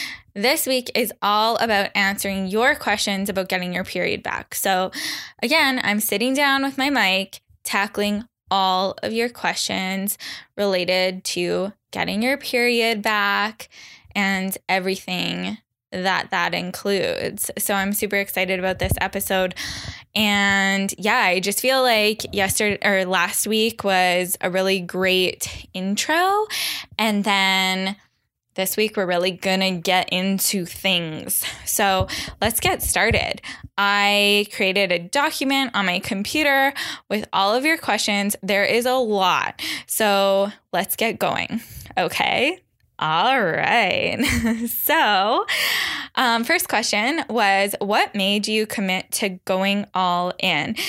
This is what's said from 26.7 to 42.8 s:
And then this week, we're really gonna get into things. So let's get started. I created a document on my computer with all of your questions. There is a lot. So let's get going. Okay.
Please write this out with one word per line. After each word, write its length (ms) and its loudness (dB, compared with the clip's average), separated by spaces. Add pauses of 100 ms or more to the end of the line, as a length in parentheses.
And 240 0
then 720 2 (600)
this 200 -2
week, 220 -2
we're 80 0
really 260 0
gonna 460 0
get 320 0
into 560 0
things. 800 -4 (180)
So 460 2 (320)
let's 180 0
get 240 0
started. 580 0 (360)
I 760 4
created 380 0
a 80 0
document 720 0
on 120 0
my 140 0
computer 720 0 (360)
with 220 -2
all 220 2
of 100 2
your 140 2
questions. 640 0
There 220 2
is 200 2
a 100 2
lot. 640 0 (240)
So 640 2 (220)
let's 240 -2
get 200 0
going. 440 -2 (360)
Okay. 640 2 (400)